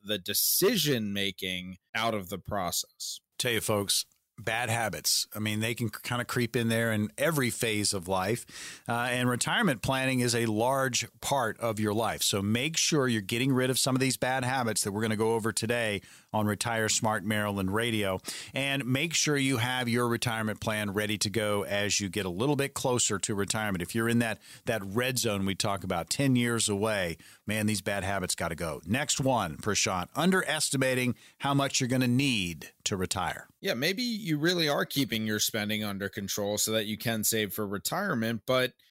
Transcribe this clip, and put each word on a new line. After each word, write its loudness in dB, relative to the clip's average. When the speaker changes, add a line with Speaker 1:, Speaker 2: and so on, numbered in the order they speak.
Speaker 1:
the -2
decision-making 0
out 0
of -4
the -6
process. -4
Speaker 2:
Tell 0
you, 2
folks, 0
bad -2
habits. 0
I -8
mean, 0
they 0
can -2
kinda -4
creep 0
in 2
there 2
in 0
every 2
phase 0
of -4
life. 0
Uh, -2
and 2
retirement 0
planning 0
is 2
a 2
large 2
part 0
of 0
your 2
life. 0
So 2
make 0
sure 2
you're 2
getting 0
rid 4
of 0
some 2
of 2
these 2
bad 0
habits 0
that -2
we're -2
gonna 2
go 2
over 0
today 0
on 2
Retire 0
Smart 0
Maryland 0
Radio. 2
And -2
make 0
sure 2
you 4
have 0
your 2
retirement -2
plan -2
ready 0
to 0
go 2
as 0
you -2
get -2
a 0
little 0
bit -2
closer 0
to -2
retirement. 0
If -6
you're 2
in 4
that, -2
that 0
red -2
zone 0
we 0
talk -2
about, -2
ten 2
years 2
away, 0
man, 0
these 2
bad -2
habits -2
gotta -4
go. -6
Next -2
one, 0
Prashant, -2
underestimating 0
how 0
much 2
you're 0
gonna 4
need 2
to -2
retire. -2
Speaker 1:
Yeah, -2
maybe -2
you -2
really 2
are 2
keeping 0
your 0
spending 0
under -4
control -4
so 0
that 2
you -4
can 0
save 0
for -2
retirement, -2
but 2